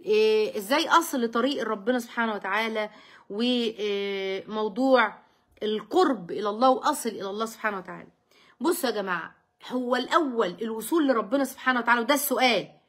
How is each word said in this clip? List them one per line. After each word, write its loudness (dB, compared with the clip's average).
آه، 2
إزاي 0
أصل 2
لطريق 0
ربنا -2
سبحانه -4
وتعالى، -2
وموضوع 2
القرب 0
إلى -4
الله 4
وأصل 0
إلى -8
الله -4
سبحانه -4
وتعالى. -14
بصوا 0
يا -2
جماعة، -4
هو 0
الأول 0
الوصول 0
لربنا 2
سبحانه -2
وتعالى، 2
وده 2
السؤال، 2